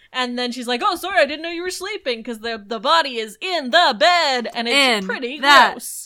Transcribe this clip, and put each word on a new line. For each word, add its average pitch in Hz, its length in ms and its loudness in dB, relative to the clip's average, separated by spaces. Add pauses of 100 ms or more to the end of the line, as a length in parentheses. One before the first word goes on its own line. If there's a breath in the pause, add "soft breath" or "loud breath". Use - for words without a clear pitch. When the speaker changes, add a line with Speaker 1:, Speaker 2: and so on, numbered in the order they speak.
(140 soft breath)
Speaker 1:
and 247 240 -4
then 247 140 -4
she's 240 160 -8
like, 240 160 -2
"Oh, 392 120 0
sorry, 359 260 -2
I 285 40 6
didn't 302 180 -8
know 339 60 -6
you 339 140 -8
were 370 80 -4
sleeping, 359 520 -8
'cause 226 160 -10
the, 220 260 -8
the 226 140 -8
body 277 380 0
is 220 240 -8
in 311 300 -4
the 311 260 4
bed," 285 560 2
and 233 140 -4
it's 247 360 2
Speaker 2:
In 190 40 -8
Speaker 1:
pretty 262 320 -6
Speaker 2:
that 254 340 6
Speaker 1:
gross. - 320 -12